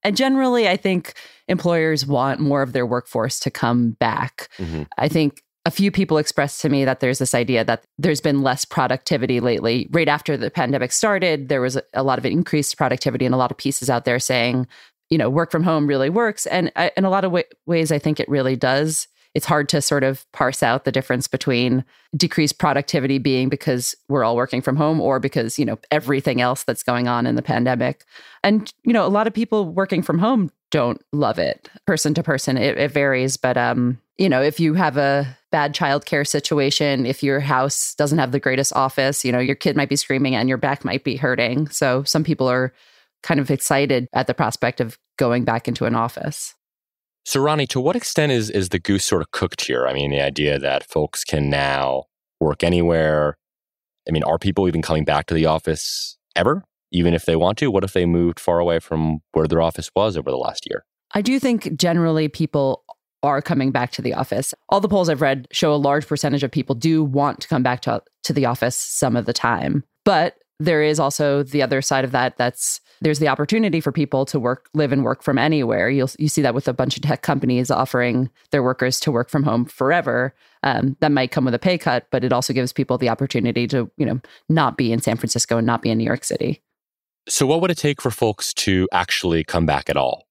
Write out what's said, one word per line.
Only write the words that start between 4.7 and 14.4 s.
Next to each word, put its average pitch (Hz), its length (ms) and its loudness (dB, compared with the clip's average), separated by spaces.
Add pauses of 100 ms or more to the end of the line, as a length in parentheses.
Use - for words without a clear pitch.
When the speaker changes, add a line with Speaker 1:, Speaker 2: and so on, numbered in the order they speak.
Speaker 1:
I 147 120 0
think 156 340 0 (220)
a 170 60 0
few 196 200 2
people 185 260 0
expressed 147 440 -2
to 156 80 0
me 139 160 2
that 127 160 0
there's 131 180 0
this 131 160 0
idea 120 280 2
that 117 200 -2 (140)
there's 151 240 0
been 139 200 2
less 135 240 0
productivity 127 760 -2
lately. 117 520 0
Right 160 160 2
after 147 280 0
the 113 140 -4
pandemic 127 420 -2
started, 170 580 0
there 135 120 0
was 127 140 -2
a, - 80 -4 (100)
a 135 100 -2
lot 135 140 2
of - 80 -6
increased 147 520 0
productivity 127 480 0
and 127 100 2
a - 20 2
lot 123 140 2
of - 60 -10
pieces 135 320 -4
out 120 160 0
there 123 140 2
saying, 123 480 0 (420)